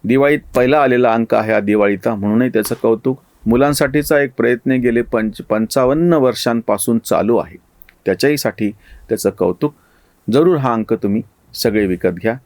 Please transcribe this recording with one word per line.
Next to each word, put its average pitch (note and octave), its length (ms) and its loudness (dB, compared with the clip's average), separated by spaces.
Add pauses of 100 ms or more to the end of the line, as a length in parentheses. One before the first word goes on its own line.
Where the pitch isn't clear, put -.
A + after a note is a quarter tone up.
दिवाळीत C#3 360 2 (160)
पहिला B2+ 240 4
आलेला B2 340 2
अंक A2+ 220 0
आहे A2 180 0
हा G#2+ 60 2
दिवाळीचा, G#2 560 0
म्हणूनही G#2+ 340 0
त्याचं A2 320 -2
कौतुक. A2+ 380 -2 (260)
मुलांसाठीचा C#3+ 760 0
एक C#3 160 -2
प्रयत्न A#2+ 340 0
गेले A#2+ 300 0
पंच-, A2 420 -4
पंचावन्न C3+ 720 0
वर्षांपासून A#2 880 0
चालू G#2 380 0
आहे, D#2 200 -6 (480)
त्याच्याहीसाठी A2 640 -2 (400)
त्याचं G#2 200 -2
कौतुक. F#2+ 440 -2 (600)
जरूर E3 220 4
हा C3 180 0
अंक A2+ 200 -2
तुम्ही G#2 280 -2 (320)
सगळे G#2+ 320 0
विकत F#2 240 -2
घ्या. G#2+ 260 -4 (100)